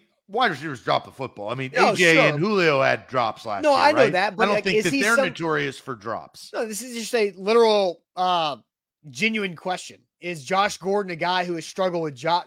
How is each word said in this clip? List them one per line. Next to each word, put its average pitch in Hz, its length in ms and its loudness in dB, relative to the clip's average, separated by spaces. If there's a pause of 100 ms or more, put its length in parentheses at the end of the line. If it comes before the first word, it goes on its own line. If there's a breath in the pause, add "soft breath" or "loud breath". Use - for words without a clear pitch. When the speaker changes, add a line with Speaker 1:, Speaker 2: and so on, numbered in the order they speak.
(280)
Speaker 1:
wide 220 240 0
receivers 143 320 -8
drop 139 220 0
the 98 60 -18
football. 110 380 -10
I 120 60 -4
mean, 131 200 -8
Speaker 2:
No, 466 180 4
Speaker 1:
A - 20 -4
J 170 180 6
Speaker 2:
sure. 160 100 6
Speaker 1:
and 151 160 2
Julio 170 440 2
had 123 240 0
drops 117 400 -2
last 104 160 -6
Speaker 2:
No, 302 80 4
Speaker 1:
year, 269 80 4
Speaker 2:
I 294 120 6
know - 60 0
Speaker 1:
right? 226 140 6
Speaker 2:
that, 190 240 -2
but, 170 80 0
Speaker 1:
I - 20 4
don't 208 100 2
Speaker 2:
like, 208 80 -2
Speaker 1:
think 196 140 0
Speaker 2:
is 220 60 2
Speaker 1:
that 175 100 0
Speaker 2:
he - 80 0
Speaker 1:
they're 220 140 2
Speaker 2:
some 180 100 2
Speaker 1:
notorious 151 540 -4
for 131 160 -10
drops. 98 580 -12
Speaker 2:
No, 254 140 -4
this 214 160 -10
is 247 120 -12
just 226 200 -6
a 208 200 0
literal, 208 680 2 (120)
uh, 175 420 0 (520)
genuine 196 460 -4
question. 170 440 -8 (220)
Is 165 240 -10
Josh 190 320 0
Gordon 196 340 -4
a 170 40 -8
guy 180 280 -2
who 175 120 -6
has 160 100 -10
struggled 175 380 -2
with 151 120 -6
jo-, 160 320 -2